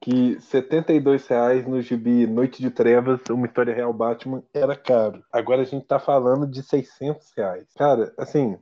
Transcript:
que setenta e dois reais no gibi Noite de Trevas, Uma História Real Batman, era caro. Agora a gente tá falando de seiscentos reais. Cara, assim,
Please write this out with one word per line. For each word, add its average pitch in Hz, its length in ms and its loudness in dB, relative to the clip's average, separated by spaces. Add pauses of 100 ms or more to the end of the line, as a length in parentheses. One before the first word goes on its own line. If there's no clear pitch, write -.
que 123 400 0
setenta 156 520 -2
e 151 80 4
dois 139 260 2
reais 123 400 2
no 131 160 -4
gibi 120 420 2
Noite 120 380 -2
de 127 80 -2
Trevas, 123 580 2
Uma 123 180 -2
História 120 280 -2
Real 120 180 -4
Batman, 117 520 -6 (100)
era 143 220 -2
caro. 110 560 0
Agora 120 300 0
a - 20 0
gente 135 200 -8
tá 139 140 0
falando 135 480 2
de 135 160 -10
seiscentos 143 760 -6
reais. 95 300 -6 (100)
Cara, 131 400 2
assim, 135 460 -2